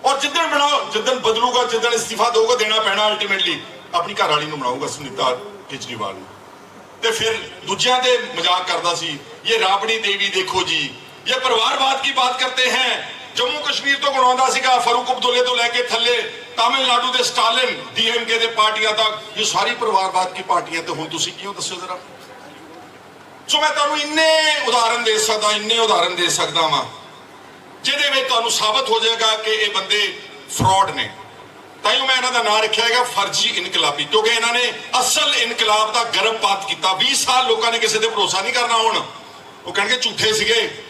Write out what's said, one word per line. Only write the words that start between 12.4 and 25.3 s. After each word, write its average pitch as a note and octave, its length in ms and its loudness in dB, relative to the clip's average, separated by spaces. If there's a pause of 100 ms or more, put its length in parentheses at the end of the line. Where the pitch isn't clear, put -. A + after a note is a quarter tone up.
ਕਰਤੇ B3+ 300 0
ਹੈ।" B3 420 -2 (240)
ਜੰਮੂ D4 240 -2
ਕਸ਼ਮੀਰ C#4 360 0
ਤੋਂ C#4+ 160 0
ਬਣਾਉਂਦਾ B3+ 380 4
ਸੀਗਾ, B3+ 280 2
ਫਾਰੂਕ B3 320 0
ਅਬਦੁੱਲੇ B3 340 2
ਤੋਂ B3 120 0
ਲੈ A#3 120 2
ਕੇ B3 140 0
ਥੱਲੇ, A#3 400 0 (340)
ਤਾਮਿਲਨਾਡੂ B3 560 2
ਦੇ B3+ 100 0
ਸਟਾਲਿਨ, A#3+ 640 0 (100)
ਡੀ A3 160 0
ਐਮ A#3 140 -2
ਕੇ A3+ 140 0
ਦੇ A3+ 80 2
ਪਾਰਟੀਆਂ A3 460 2
ਤੱਕ, G#3+ 460 -2
ਇਹ G#3+ 60 -2
ਸਾਰੀ G#3+ 300 0
ਪਰਿਵਾਰਵਾਦ F#3+ 600 0
ਕੀ G3 80 -8
ਪਾਰਟੀਆਂ। E3 400 -2
ਤੇ E3 100 -6
ਹੁਣ D#3 160 -6
ਤੁਸੀਂ E3+ 240 -4
ਕਿਉਂ G3 220 -10
ਦੱਸੋ F3+ 200 -6
ਜ਼ਰਾ। F3+ 240 -8 (1500)
ਸੋ D4 120 2
ਮੈਂ D4+ 100 4
ਤੁਹਾਨੂੰ D4 300 0
ਇੰਨੇ D#4 560 4 (120)
ਉਦਾਹਰਨ A#3 360 2
ਦੇ G#3+ 140 2
ਸਕਦਾ, G#3+ 320 0